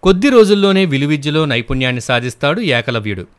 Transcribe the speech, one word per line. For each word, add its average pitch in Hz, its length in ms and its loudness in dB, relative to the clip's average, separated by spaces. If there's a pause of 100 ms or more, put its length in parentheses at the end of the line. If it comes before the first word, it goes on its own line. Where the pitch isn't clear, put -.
కొద్ది 190 260 2
రోజుల్లోనే 196 560 4
విలువిద్యలో 147 600 -2
నైపుణ్యాన్ని 127 560 -4
సాధిస్తాడు 127 600 -2
ఏకలవ్యుడు. 117 680 -4 (100)